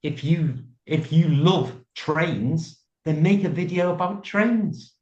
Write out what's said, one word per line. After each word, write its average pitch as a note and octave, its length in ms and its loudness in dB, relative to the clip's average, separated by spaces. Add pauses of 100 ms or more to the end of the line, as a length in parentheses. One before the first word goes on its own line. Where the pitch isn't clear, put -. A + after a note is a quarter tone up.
If C#3+ 220 -6
you, D3+ 400 0 (220)
if - 260 -2
you D#3+ 160 6
love D3+ 520 2 (140)
trains, D#3 840 -2 (240)
then D#3 180 0
make G3 220 4
a F3+ 40 0
video F3 440 -2
about F3+ 320 -4
trains. G#3+ 760 -2